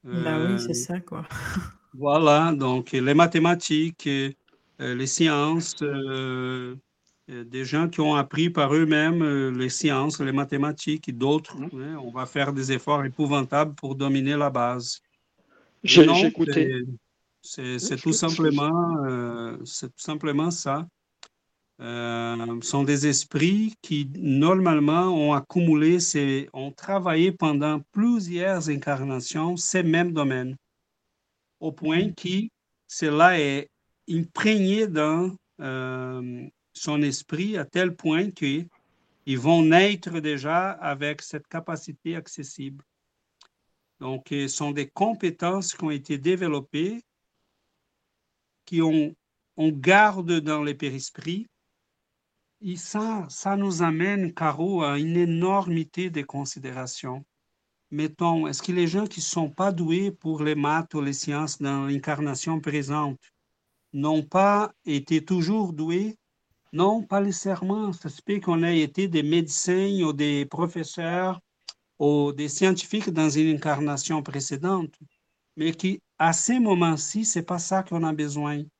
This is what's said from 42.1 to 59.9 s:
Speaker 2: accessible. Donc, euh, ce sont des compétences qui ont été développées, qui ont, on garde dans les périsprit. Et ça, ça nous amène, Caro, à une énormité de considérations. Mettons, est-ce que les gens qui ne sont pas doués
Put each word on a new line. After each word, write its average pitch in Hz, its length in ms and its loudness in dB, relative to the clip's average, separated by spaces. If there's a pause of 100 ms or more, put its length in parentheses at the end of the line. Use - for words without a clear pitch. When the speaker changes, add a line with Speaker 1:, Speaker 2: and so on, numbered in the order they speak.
Speaker 2:
accessible. 139 680 -14 (1160)
Donc, 131 320 -8
euh, 139 160 -2
ce - 80 -6
sont 147 160 -4
des 143 180 -6
compétences 185 840 -2
qui - 100 -8
ont 156 80 -2
été 143 260 -6
développées, 170 840 -2 (1600)
qui 165 160 -2
ont, 156 340 2 (440)
on 156 120 2
garde 175 720 4
dans 151 240 -2
les 147 100 -4
périsprit. 147 720 -8 (1160)
Et 185 140 -6
ça, 208 520 -6
ça 196 280 -4
nous 190 260 0
amène, 175 500 0
Caro, 165 500 -2
à 143 160 0
une 165 180 0
énormité 175 920 0
de 151 120 -6
considérations. 131 1040 -10 (680)
Mettons, 156 580 0
est-ce 143 140 -8
que 180 100 -4
les 175 160 2
gens 196 180 0
qui 175 140 -10
ne - 40 -6
sont 160 260 -2
pas 196 220 0
doués 175 400 0